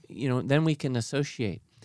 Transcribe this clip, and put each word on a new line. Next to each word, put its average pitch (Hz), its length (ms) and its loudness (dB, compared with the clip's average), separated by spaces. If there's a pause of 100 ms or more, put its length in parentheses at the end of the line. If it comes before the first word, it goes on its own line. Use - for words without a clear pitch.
you 127 220 -4
know, 127 120 2
then 139 220 4
we 160 120 2
can 131 200 -2
associate. 117 680 -2 (240)